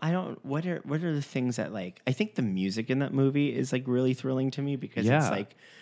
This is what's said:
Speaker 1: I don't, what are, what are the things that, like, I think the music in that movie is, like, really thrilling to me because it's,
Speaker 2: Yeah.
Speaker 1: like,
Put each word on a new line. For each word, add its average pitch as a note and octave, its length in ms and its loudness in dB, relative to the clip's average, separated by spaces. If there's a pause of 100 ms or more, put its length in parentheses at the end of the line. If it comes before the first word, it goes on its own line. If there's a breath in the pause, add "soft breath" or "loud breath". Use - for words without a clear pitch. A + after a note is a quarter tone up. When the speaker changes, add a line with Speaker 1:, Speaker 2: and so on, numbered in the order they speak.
Speaker 1:
I D#3+ 100 0
don't, F#3 340 -4
what D3 220 -2
are, F3 180 -4
what D3+ 180 -2
are E3+ 100 0
the D3 80 0
things B2 340 -2
that, F2 180 -4
like, F#2 320 -8
I C3 60 4
think G#3+ 240 0
the - 80 0
music G2 480 0
in C3 80 2
that C#3 140 -2
movie C3+ 420 2
is, C3 180 -2
like, B2+ 140 0
really B2+ 260 4
thrilling C3 380 -2
to C#3+ 100 -4
me C#3+ 140 -2
because - 320 -2
it's, C#3 180 6
Speaker 2:
Yeah. G2 60 2
Speaker 1:
like, - 240 -4 (260 loud breath)